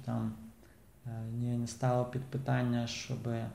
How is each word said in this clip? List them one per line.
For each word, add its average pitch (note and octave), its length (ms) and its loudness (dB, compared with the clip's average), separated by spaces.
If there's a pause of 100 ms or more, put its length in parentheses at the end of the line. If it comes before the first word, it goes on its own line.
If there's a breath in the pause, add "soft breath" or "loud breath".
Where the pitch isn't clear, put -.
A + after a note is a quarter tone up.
там, A2+ 280 0 (720 loud breath)
е, A2+ 180 -6 (100)
ні, A#2+ 240 0
не A#2+ 100 0
ставив B2 440 4
під C3 120 -2
питання, B2 640 2
щоби, A#2 480 -4
е, A2+ 200 -4